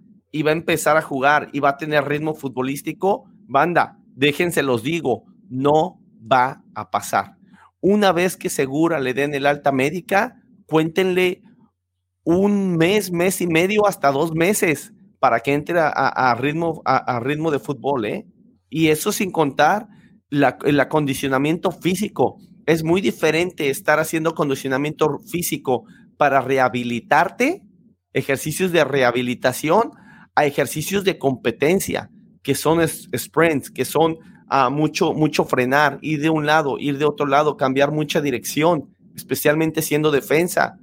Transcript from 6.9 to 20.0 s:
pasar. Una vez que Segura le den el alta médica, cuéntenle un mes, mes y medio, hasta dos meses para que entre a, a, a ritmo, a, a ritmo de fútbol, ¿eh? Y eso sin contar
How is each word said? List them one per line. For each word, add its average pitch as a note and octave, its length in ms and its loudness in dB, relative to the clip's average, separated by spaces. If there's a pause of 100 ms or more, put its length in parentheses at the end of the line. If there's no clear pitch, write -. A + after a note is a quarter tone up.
pasar. - 460 -4 (440)
Una G3+ 320 4
vez F3+ 240 0
que - 120 -8
Segura D3+ 500 0
le C3 160 -2
den C#3+ 200 -2
el C#3 120 -2
alta C#3+ 240 0
médica, E3+ 720 -2 (240)
cuéntenle F3+ 760 0 (840)
un F#3+ 520 2
mes, F#3 360 2
mes F3 280 0
y F3 60 -2
medio, F#3+ 400 2
hasta C#3+ 240 0
dos D#3 220 0
meses E3 600 0 (260)
para - 220 2
que C#3 120 -2
entre D3 260 0
a, D#3 100 2
a, B2+ 420 0
a A#2 40 2
ritmo, D#3 500 -4
a, C3 120 2
a B2 240 -2
ritmo D3+ 300 -4
de C#3 80 0
fútbol, C3 480 -4
¿eh? E3+ 200 -8 (440)
Y D#3+ 180 0
eso D#3 240 0
sin F#3+ 180 -2
contar D#3 560 2 (440)